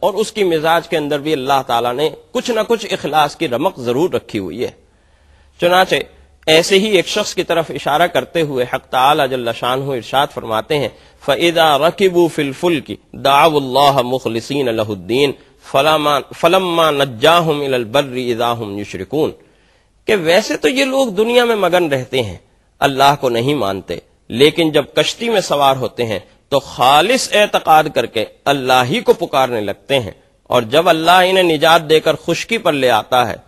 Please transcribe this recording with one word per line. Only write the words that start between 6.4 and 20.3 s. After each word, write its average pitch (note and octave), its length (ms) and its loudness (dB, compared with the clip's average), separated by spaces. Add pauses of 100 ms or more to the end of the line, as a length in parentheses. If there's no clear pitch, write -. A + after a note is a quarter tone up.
ऐसे E3 260 4
ही G3 140 2
एक F3+ 180 0
शख्स - 260 -4
की F3+ 100 -4
तरफ E3 280 -2
इशारा D3+ 360 0
करते D#3 340 -4
हुए C3+ 320 -2
हक C3 80 -4
ताला C#3 460 2
जल्ल B2 240 -4
शानहू C3 440 -4
इरशाद C3 340 -2
फरमाते A2 460 -4
हैं, C3 200 -4 (260)
"फ़इदा D#3+ 540 2
रकिबू F3 520 2
फिल C#3+ 260 -4
फुल्की D#3 460 -4 (160)
दावुल्लाह C#3 840 4
मुखलिसीन B2 680 -4
लहुद्दीन A2 640 -2 (300)
फलमा, D3 560 0
फलम्मा E3+ 720 0
नज्जाहुम D3 720 0
इलल B2+ 220 -2
बर्रि B2 460 -2
इदा A#2 160 -2
हुम A2+ 300 -4
युशरिकून", G#2 520 -6 (800)
कि A3 80 0
वैसे F#3+ 400 0